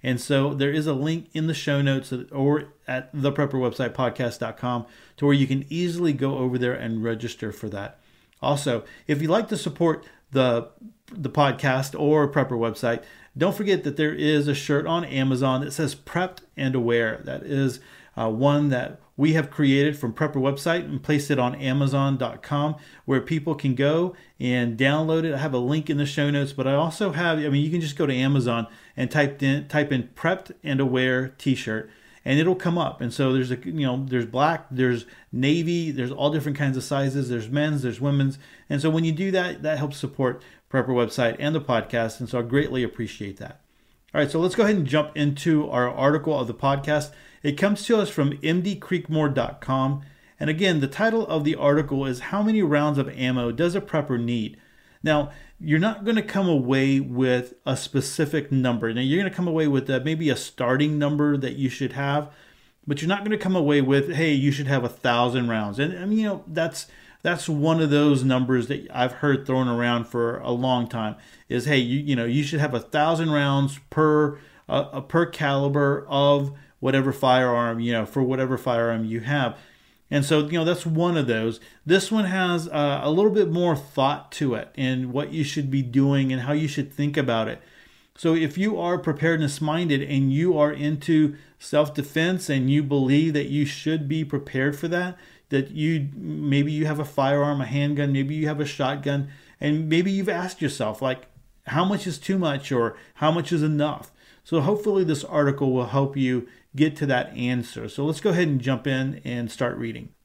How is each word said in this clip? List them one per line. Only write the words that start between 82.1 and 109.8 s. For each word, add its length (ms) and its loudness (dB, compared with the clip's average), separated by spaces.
one 140 2
has, 420 0
uh, 340 0
a 80 0
little 200 4
bit 200 2
more 240 2
thought 580 -2
to 200 0
it 220 -4
and 360 -2
what 220 -4
you 100 -2
should 280 -2
be 100 0
doing 500 4
and 120 -2
how 100 -2
you 160 0
should 240 -4
think 240 0
about 320 0
it. 140 -10
So 200 2
if 240 0
you 200 0
are 200 0
preparedness 640 0
minded 400 0
and 280 2
you 280 2
are 120 6
into 640 2
self-defense 920 0
and 200 2
you 120 4
believe 500 2
that 140 0
you 180 0
should 420 -2
be 160 -2
prepared 540 -2
for 120 -8
that, 280 -2
that 220 0
you, 440 0
maybe 580 0
you 120 0
have 140 -2
a 80 -4
firearm, 560 0
a 40 -4
handgun, 460 0
maybe 220 0
you 140 -2
have 120 -4
a 60 -2
shotgun, 600 -2
and 260 0
maybe 220 2
you've 180 0
asked 320 -6
yourself, 400 -2
like, 280 -4
"How 180 2
much 200 -2
is 120 -6
too 200 -2
much 320 -2
or 260 0
how 160 2
much 200 -2
is 120 2
enough?" 500 -2
So 160 0
hopefully 440 2
this 200 0
article 480 2
will 140 0
help 320 0
you 300 0
get 220 2
to 80 -4
that 320 0
answer. 500 -4
So 160 -6
let's 160 -2
go 120 0
ahead 180 2
and 100 0
jump 280 -2
in 400 -2
and 240 -6
start 260 -4
reading. 320 -10